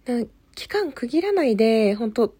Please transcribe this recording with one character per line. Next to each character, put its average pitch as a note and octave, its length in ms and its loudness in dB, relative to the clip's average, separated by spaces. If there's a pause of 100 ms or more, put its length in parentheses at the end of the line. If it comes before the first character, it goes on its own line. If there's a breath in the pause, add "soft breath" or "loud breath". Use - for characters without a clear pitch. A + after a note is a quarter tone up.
な-、 A#3+ 180 -2 (320)
期 - 120 -16
間 F#4+ 240 -4
区 - 160 -8
切 D4+ 140 0
ら G4+ 120 -2
な F#4 100 2
い A#3 120 2
で、 A3 380 4
本 G#3+ 180 -4
当、 - 280 0